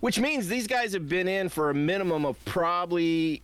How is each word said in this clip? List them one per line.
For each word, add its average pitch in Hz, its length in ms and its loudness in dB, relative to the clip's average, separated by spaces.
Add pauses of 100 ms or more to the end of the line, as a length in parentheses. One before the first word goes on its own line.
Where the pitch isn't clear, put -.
which 226 180 0
means 262 300 0
these 233 180 -2
guys 240 280 0
have 160 160 -4
been 180 180 0
in 190 220 0
for 156 200 0
a 143 40 2
minimum 160 500 0
of 135 200 -4
probably 170 1000 0